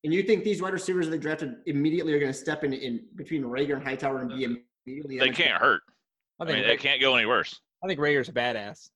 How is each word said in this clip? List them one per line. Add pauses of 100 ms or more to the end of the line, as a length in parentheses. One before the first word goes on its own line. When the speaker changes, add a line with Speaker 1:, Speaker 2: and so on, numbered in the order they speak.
Speaker 1:
And
you
think
these
wide
receivers
that
they
drafted (100)
immediately
are
gonna
step
in,
in (120)
between
Rager
and
Hightower
and
be
immediately
Speaker 2:
They
Speaker 1:
M
V
P?
Speaker 2:
can't
hurt. (580)
Speaker 3:
I
Speaker 2:
I
Speaker 3:
think
Speaker 2:
mean,
Speaker 3:
Ra-
Speaker 2:
it
can't
go
any
worse. (240)
Speaker 3:
I
think
Rager's
a
badass.